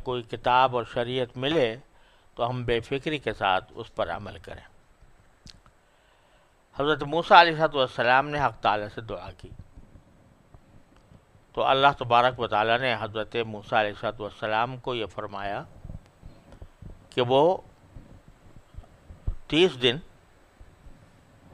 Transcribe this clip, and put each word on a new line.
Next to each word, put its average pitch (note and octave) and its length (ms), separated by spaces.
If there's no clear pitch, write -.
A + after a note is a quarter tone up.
कोई B2 220
किताब B2 500
और A#2+ 140
शरीयत B2 500
मिले C3 360
तो A#2+ 80
हम B2 220
बेफिक्री C3+ 520
के A2+ 160
साथ F#2+ 400
उस - 160
पर G2 200
अमल G2 300
करें। - 240
हज़रत D3 280
मूसा E3 360
अलैहिस्सलाम D3 840
ने D3 120
हक B2+ 240
ताला G#2 260
से A2+ 140
दुआ G2+ 300
की - 180
तो A#2+ 80
अल्लाह C3+ 320
तबारक A#2+ 440
व A#2 100
तआला A2 300
ने B2+ 180
हज़रत G#2+ 400
मूसा A2 340
अलैहिस्सलाम G#2+ 1000
को B2 160
ये A2 140
फरमाया G2+ 520
कि C3 80
वो C3 200
तीस E3 260
दिन B2+ 240